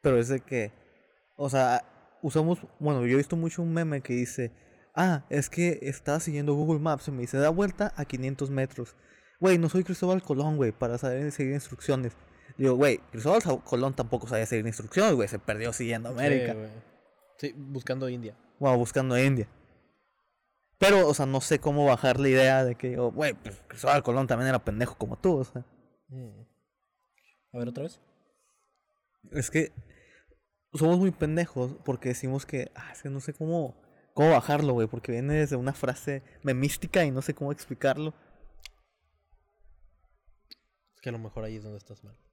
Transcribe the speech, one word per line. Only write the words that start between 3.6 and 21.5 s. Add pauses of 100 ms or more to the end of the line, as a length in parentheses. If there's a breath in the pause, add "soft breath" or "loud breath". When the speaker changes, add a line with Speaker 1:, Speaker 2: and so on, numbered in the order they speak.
Speaker 1:
un
meme
que
dice, (420 soft breath)
"Ah,
es
que
estaba
siguiendo
Google
Maps
y
me
dice,
'Da
vuelta
a
quinientos
metros'". (460 soft breath)
Güey,
no
soy
Cristóbal
Colón,
güey,
para
saber
seguir
instrucciones. (460 loud breath)
Digo,
güey, (120)
Cristóbal
Sa-,
Colón
tampoco
sabía
seguir
instrucciones,
güey,
se
perdió
siguiendo
Speaker 2:
Sí,
Speaker 1:
América.
Speaker 2:
güey. (680)
Sí,
buscando
India. (240)
Speaker 1:
Wow,
buscando
India. (1300)
Pero,
o
sea,
no
sé